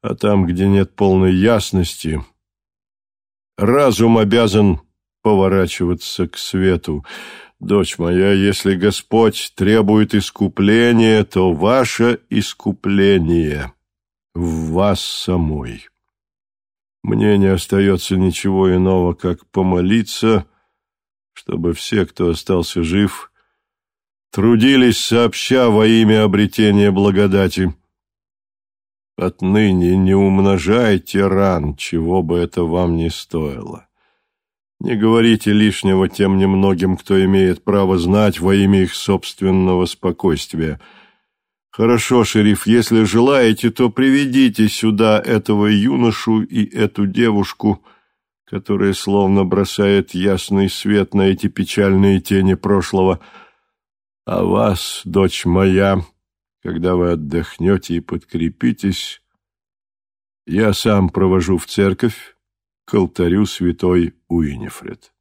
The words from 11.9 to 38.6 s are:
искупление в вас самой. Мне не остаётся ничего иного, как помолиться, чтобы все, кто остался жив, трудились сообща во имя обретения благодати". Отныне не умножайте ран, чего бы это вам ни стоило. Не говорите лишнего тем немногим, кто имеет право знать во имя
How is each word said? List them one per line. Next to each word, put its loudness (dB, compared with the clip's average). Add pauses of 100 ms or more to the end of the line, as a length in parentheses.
искупление -2 (600)
в -6
вас 0
самой. -6 (1160)
Мне 0
не 2
остаётся 0
ничего 0
иного, 0
как -6
помолиться, 0 (880)
чтобы -6
все, -4
кто -4
остался -4
жив, -4 (1000)
трудились 4
сообща 0
во 4
имя 4
обретения 2
благодати". 0 (1400)
Отныне 0
не 2
умножайте 2
ран, 0
чего -4
бы -2
это -4
вам -2
ни -2
стоило. -10 (960)
Не -4
говорите 2
лишнего 0
тем 0
немногим, 0
кто 0
имеет 0
право 0
знать 0
во 0
имя 2